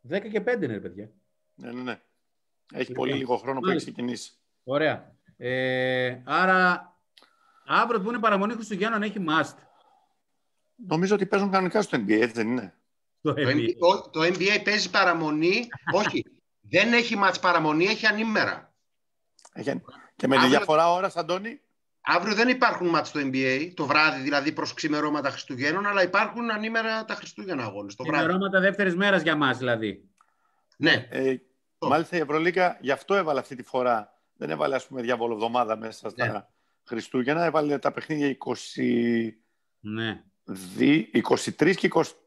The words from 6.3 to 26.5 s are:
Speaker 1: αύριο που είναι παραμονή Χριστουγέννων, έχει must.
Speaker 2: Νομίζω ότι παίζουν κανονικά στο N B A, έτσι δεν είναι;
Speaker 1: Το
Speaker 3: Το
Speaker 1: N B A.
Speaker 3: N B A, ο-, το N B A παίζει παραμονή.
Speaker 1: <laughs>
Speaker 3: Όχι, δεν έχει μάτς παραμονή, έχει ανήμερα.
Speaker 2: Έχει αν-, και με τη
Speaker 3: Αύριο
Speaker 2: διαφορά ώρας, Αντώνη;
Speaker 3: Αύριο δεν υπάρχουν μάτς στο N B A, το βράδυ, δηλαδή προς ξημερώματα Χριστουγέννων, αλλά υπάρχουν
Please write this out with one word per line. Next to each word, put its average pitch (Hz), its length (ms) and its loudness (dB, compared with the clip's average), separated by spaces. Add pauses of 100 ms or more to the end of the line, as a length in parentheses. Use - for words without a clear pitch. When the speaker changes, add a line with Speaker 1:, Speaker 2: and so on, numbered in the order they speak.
Speaker 1:
αύριο 214 340 2
που 190 80 -4
είναι 240 100 -4
παραμονή 208 360 2
Χριστουγέννων, 214 480 -4
έχει 214 260 -4
must. 151 260 0 (1300)
Speaker 2:
Νομίζω 180 280 2
ότι 196 120 2
παίζουν 202 240 0
κανονικά 190 320 2
στο 156 160 -2
N - 20 0
B 98 100 -2
A, 110 100 6
έτσι 120 140 2
δεν 113 140 -2
είναι; 113 260 -4 (480)
Speaker 1:
Το 147 120 0
Speaker 3:
Το 147 80 -2
Speaker 1:
N - 20 0
B 123 40 2
A. 131 40 2
Speaker 3:
N 143 40 2
B 117 120 0
A, 175 100 -2
ο-, 175 320 2
το 160 120 -4
N 180 140 2
B 165 40 -4 (180)
A 208 60 -4
παίζει 202 260 -2
παραμονή. 175 760 2 (100)
Speaker 1:
<laughs> 175 220 0
Speaker 3:
Όχι, 156 240 -2 (360)
δεν 196 320 2
έχει 233 240 2
μάτς 190 220 2
παραμονή, 165 460 2
έχει 202 220 0
ανήμερα. 208 680 -2 (800)
Speaker 2:
Έχει 113 180 -6
αν-, - 120 -6 (340)
και - 100 -4
με 131 100 4
τη 135 60 6
Speaker 3:
Αύριο 127 140 6
Speaker 2:
διαφορά 156 360 4
ώρας, 180 240 -2
Αντώνη; 180 440 -4 (400)
Speaker 3:
Αύριο 175 340 0
δεν 233 140 4
υπάρχουν 240 400 2
μάτς 156 200 0
στο 151 140 -6
N 135 100 -2
B 131 40 -2
A, 135 380 -2
το 151 120 -4
βράδυ, 151 360 2
δηλαδή 143 300 0
προς 151 220 -6
ξημερώματα 147 560 -2
Χριστουγέννων, 147 560 -4
αλλά 202 160 2
υπάρχουν 214 480 0